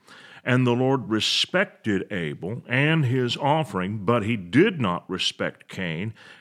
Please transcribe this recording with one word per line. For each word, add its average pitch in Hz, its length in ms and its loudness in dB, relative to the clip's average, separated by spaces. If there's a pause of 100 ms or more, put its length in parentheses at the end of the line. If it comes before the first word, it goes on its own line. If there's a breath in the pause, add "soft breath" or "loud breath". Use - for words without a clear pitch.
(440 loud breath)
And 127 220 4
the 120 60 4
Lord 131 360 2
respected 110 1040 -2
Abel 87 540 -8
and 147 380 2
his 123 320 0
offering, 110 600 -2
but 104 260 2
he 117 120 -2
did 143 440 2
not 90 280 -2
respect - 600 -4
Cain 92 440 -6 (280 loud breath)